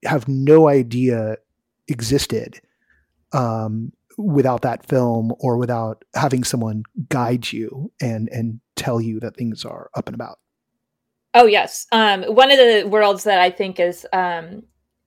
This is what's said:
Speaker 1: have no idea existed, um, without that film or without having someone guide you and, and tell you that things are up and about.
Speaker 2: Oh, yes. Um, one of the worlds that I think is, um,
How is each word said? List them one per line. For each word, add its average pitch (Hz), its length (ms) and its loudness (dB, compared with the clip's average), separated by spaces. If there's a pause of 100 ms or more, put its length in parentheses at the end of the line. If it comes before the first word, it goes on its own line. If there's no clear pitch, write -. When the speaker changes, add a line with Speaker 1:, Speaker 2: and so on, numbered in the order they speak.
Speaker 1:
have 135 240 -2
no 147 400 6
idea 120 680 0 (500)
existed, 123 720 -4 (720)
um, 113 600 -4 (240)
without 143 460 0
that 117 240 -6
film 117 540 0
or 123 160 -2
without 117 480 -6 (100)
having 131 300 -2
someone 110 400 -4 (240)
guide 123 440 -4
you 113 380 -10 (100)
and, 113 300 -4
and 117 300 -6 (160)
tell 120 240 -4
you 113 200 -6
that 117 160 -12
things 113 280 -8
are - 320 -16
up - 100 -8
and - 80 -12
about. 117 240 -14 (960)
Speaker 2:
Oh, 247 100 10
yes. 208 480 2
Um, 208 300 2
one 247 280 6
of 277 60 6
the 233 320 6
worlds 202 360 2
that 196 160 2
I 180 100 4
think 190 280 -6
is, 175 340 -2
um, 180 500 -4 (440)